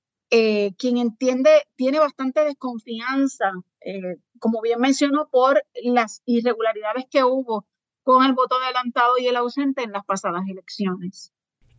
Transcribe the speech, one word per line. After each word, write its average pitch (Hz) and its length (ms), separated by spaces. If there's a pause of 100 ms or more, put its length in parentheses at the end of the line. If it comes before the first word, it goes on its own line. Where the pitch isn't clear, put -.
(300)
eh, 214 460
quien 247 220
entiende, 254 520 (260)
tiene 269 240
bastante 269 440
desconfianza, 247 1080 (280)
eh, 185 360 (240)
como 220 200
bien 233 200
mencionó, 285 500
por 269 320 (220)
las 240 400
irregularidades 226 840
que 277 140
hubo 247 420 (380)
con - 220
el 269 80
voto 480 280
adelantado 254 580
y 247 100
el 247 80
ausente 269 480
en 214 80
las 196 120
pasadas 190 440
elecciones. 185 840 (460)